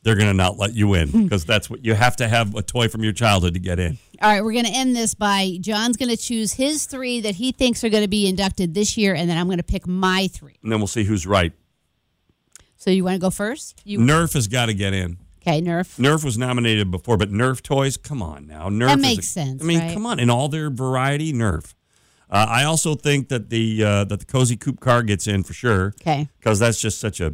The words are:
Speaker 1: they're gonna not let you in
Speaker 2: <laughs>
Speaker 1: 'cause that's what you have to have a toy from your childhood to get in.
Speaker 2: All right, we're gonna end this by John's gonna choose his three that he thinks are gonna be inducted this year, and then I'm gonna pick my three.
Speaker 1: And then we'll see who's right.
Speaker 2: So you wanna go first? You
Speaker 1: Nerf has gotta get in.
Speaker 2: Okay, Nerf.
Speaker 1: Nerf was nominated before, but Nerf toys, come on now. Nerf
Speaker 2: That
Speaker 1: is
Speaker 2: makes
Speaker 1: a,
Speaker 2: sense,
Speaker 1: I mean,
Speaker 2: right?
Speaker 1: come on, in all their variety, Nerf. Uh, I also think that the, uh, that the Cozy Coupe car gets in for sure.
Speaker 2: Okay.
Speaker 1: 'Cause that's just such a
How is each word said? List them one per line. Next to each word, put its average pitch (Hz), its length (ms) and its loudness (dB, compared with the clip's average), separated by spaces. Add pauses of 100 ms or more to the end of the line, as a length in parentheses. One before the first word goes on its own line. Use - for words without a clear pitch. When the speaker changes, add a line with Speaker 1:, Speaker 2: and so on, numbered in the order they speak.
Speaker 1:
they're 110 120 2
gonna 104 180 4
not 92 240 2
let 104 180 -4
you 104 180 4
in 92 360 4
Speaker 2:
<laughs> - 0 -
Speaker 1:
'cause 90 160 0
that's 107 240 0
what 117 160 -12
you 110 100 2
have 120 220 4
to 117 100 0
have 110 280 2
a 107 60 -4
toy 117 280 0
from 113 140 -6
your 107 100 0
childhood 90 400 2
to 90 60 -4
get 90 200 -2
in. 90 180 -2 (240)
Speaker 2:
All 214 80 6
right, 208 140 4
we're 220 100 -2
gonna 233 160 0
end 254 260 0
this 226 200 -2
by 196 460 0
John's 220 360 0
gonna 240 200 -2
choose 220 360 -4
his 285 320 -2
three 247 360 -6
that 202 140 -4
he 254 180 -4
thinks 247 300 0
are 233 60 0
gonna 208 200 2
be 202 180 2
inducted 190 460 -2
this 208 240 -2
year, 196 180 2
and 170 140 0
then 165 80 0
I'm 175 120 0
gonna 175 140 -2
pick - 240 -4
my 185 400 0
three. - 340 -12
Speaker 1:
And 110 100 -4
then 110 80 2
we'll 101 80 0
see 107 180 -2
who's 98 200 0
right. 92 280 2 (1200)
Speaker 2:
So - 160 -2
you 185 140 4
wanna 190 140 -2
go 185 100 0
first? - 560 -8
You 202 140 -6
Speaker 1:
Nerf 151 340 4
has 120 160 0
gotta 117 240 0
get 98 200 -2
in. 90 240 -4 (240)
Speaker 2:
Okay, 160 200 0
Nerf. 175 360 -4
Speaker 1:
Nerf 151 280 2
was 113 120 -2
nominated 117 540 0
before, 107 260 0
but 101 140 0
Nerf 120 300 0
toys, 135 360 -2
come 135 240 -10
on 73 260 -10
now. 78 200 -10
Nerf 110 200 0
Speaker 2:
That 285 100 4
Speaker 1:
is 277 40 2
Speaker 2:
makes 240 260 0
Speaker 1:
a, - 20 -6
Speaker 2:
sense, 135 340 -6
Speaker 1:
I - 20 -8
mean, 165 140 2
Speaker 2:
right? 165 140 -4
Speaker 1:
come 214 120 -6
on, 220 140 -4
in 120 100 2
all 127 200 2
their 151 200 -4
variety, 131 640 -2
Nerf. 110 420 -2 (540)
Uh, 101 220 2
I 123 140 2
also 156 320 0
think 143 340 0
that 113 220 -4
the, 110 320 0
uh, 104 220 4
that 98 140 -6
the - 60 -14
Cozy 123 320 2
Coupe - 220 -6
car 120 240 2
gets 104 240 -2
in 98 160 0
for - 100 -10
sure. 101 480 0
Speaker 2:
Okay. 147 260 -2 (140)
Speaker 1:
'Cause 110 160 2
that's 113 240 2
just 107 180 -2
such 107 220 -6
a 82 120 0